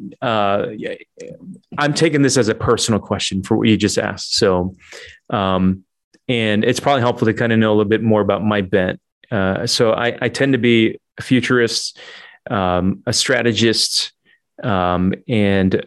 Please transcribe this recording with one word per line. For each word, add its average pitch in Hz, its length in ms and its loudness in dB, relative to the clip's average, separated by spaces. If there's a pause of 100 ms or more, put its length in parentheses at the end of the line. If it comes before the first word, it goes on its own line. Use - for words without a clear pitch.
(220)
uh, 104 540 0
yeah, - 200 -10 (840)
I'm 147 160 0
taking 147 280 2
this 139 160 2
as 113 100 2
a 110 80 0
personal 110 440 0
question 95 440 -4
for 110 140 0
what 113 100 2
you 110 80 4
just 101 220 0
asked. 104 380 -6
So, 92 400 0 (540)
um, 95 540 0 (460)
and 110 340 0
it's 123 160 0
probably 143 220 2
helpful 120 240 0
to 110 80 2
kinda 117 240 0
know 110 140 4
a 107 40 4
little 104 140 2
bit 107 120 2
more 110 200 2
about 98 220 0
my 104 180 0
bent. 95 400 -2 (280)
Uh, 95 380 -2
so 117 240 2
I, 120 300 -2
I 123 80 -2
tend 135 240 0
to 123 60 0
be 113 400 2 (180)
a - 40 -14
futurist, 123 760 0 (500)
um, 92 560 0
a 123 60 -2
strategist. 117 1000 0 (500)
Um, 90 500 0 (140)
and 98 600 2